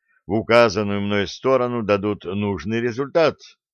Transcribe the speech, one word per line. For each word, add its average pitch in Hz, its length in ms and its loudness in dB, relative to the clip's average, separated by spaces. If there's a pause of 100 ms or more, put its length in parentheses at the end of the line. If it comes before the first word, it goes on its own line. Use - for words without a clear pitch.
(260)
в 87 80 -6
указанную 104 680 2
мной 101 260 -2
сторону 123 560 -2
дадут 101 400 0
нужный 101 560 -4
результат. 127 600 0 (340)